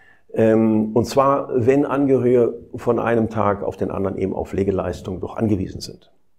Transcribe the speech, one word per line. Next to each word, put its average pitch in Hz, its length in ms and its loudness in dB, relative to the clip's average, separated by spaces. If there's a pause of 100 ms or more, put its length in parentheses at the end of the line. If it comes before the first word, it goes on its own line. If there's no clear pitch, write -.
(340)
Ähm, 110 600 4
und 117 100 2
zwar, 139 480 2
wenn 131 320 4
Angehörige 123 760 2 (140)
von 120 220 0
einem 110 320 0
Tag 101 320 0
auf - 160 -6
den - 140 -4
anderen 98 260 -4
eben 95 160 -2
auf - 160 -6
Pflegeleistungen 92 720 -4
doch - 160 -10
angewiesen 92 440 -2
sind. - 300 -18 (280)